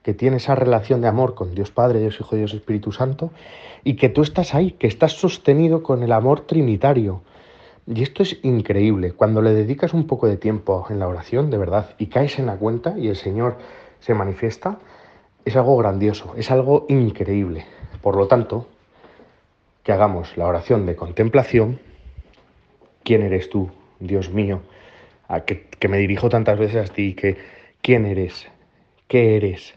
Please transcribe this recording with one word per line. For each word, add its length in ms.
que 120
tiene 240
esa 180
relación 460
de 80
amor 260
con 180
Dios 180
Padre, 280
Dios 220
Hijo 140
y 40
Dios 140
Espíritu 400
Santo, 380
y 140
que 100
tú 140
estás 340
ahí, 160
que 160
estás 240
sostenido 720
con 200
el 100
amor 340
trinitario. 720
Y 160
esto 220
es 180
increíble. 680
Cuando 300
le 120
dedicas 400
un 140
poco 180
de 120
tiempo 520
en 100
la 80
oración, 440
de 60
verdad, 400
y 80
caes 340
en 60
la 100
cuenta 420
y 120
el 80
Señor 400
se 140
manifiesta, 680
es 140
algo 180
grandioso, 600
es 120
algo 380
increíble. 800
Por 140
lo 120
tanto, 400
que 80
hagamos 460
la 100
oración 380
de 100
contemplación. 840
"¿Quién 180
eres 280
tú, 200
Dios 300
mío?". 320
A 140
que, 260
que 220
me 80
dirijo 320
tantas 280
veces 320
a 40
ti, 220
que, 220
"¿quién 240
eres? 420
¿Qué 260
eres?". 420